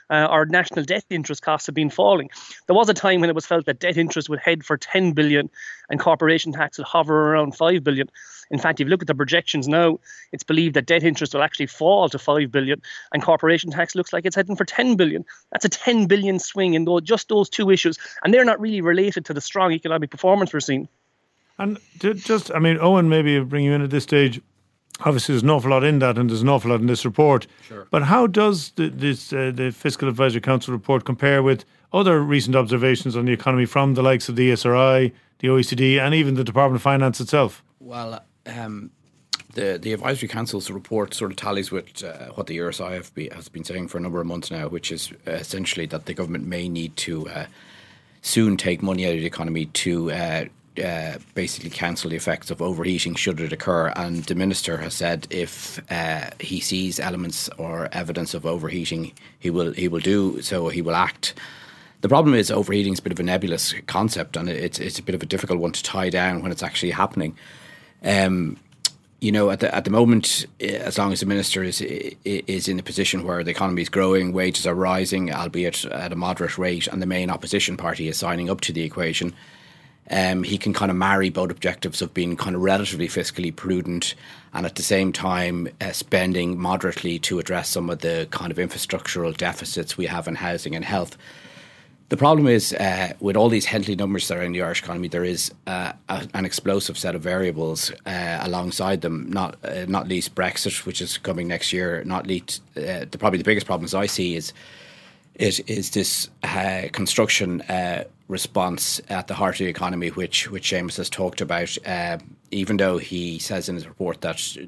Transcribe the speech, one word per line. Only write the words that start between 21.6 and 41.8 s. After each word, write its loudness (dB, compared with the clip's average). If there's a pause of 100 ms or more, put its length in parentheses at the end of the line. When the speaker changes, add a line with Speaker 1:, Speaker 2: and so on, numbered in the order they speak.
Speaker 2:
ju-, 2
just, 0
I 2
mean, 6
Owen, 8
maybe 6
I'll 2
bring 0
you 4
in 4
at 0
this 2
stage. 4 (600)
Obviously, 2
there's 4
an 6
awful 4
lot 6
in 6
that 4
and 4
there's 0
an 4
awful 4
lot 4
in 2
this 2
report. 4 (160)
Speaker 3:
Sure. -18
Speaker 2:
But 4
how 6
does 2
the, 0
this, -4
uh, -2
the -2
Fiscal -2
Advisory 2
Council 2
report 0
compare 2
with 2 (280)
other 4
recent 2
observations 2
on 0
the 4
economy 2
from 4
the 2
likes 4
of -4
the 4
E 6
S 2
R 4
I, 6 (260)
the -2
O 6
E 6
C -4
D, 4
and 2
even 4
the 2
Department 4
of -2
Finance 2
itself? 0 (160)
Speaker 3:
Well, -12 (240)
um, -10 (640)
the, -4
the -6
Advisory -4
Council's -8
report -6
sort -6
of -12
tallies -6
with, -8